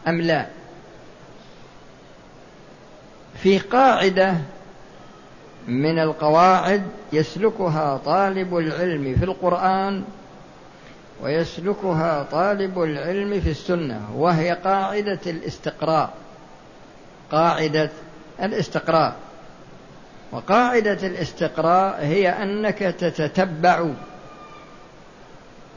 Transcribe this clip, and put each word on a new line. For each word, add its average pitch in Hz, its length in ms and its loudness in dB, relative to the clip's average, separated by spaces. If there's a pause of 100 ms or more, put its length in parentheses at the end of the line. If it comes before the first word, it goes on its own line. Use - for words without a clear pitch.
أم 170 120 0
لا؟ 156 260 0 (3000)
في 190 160 6
قاعدة 190 760 4 (1300)
من 147 300 0
القواعد 165 840 4 (300)
يسلكها 156 840 0
طالب 185 600 0
العلم 156 640 -2
في 175 60 2
القرآن 190 800 0 (1160)
ويسلكها 165 1000 -2
طالب 185 600 -2
العلم 175 580 -2
في 160 100 0
السنة، 147 500 -4 (160)
وهي 170 480 2
قاعدة 196 600 -2
الاستقراء، 156 840 -2 (1200)
قاعدة 156 580 2 (520)
الاستقراء. 160 720 0 (1160)
وقاعدة 208 720 2
الاستقراء 170 1000 0
هي 175 240 2
أنك 208 500 -2
تتتبع 170 1080 0 (1900)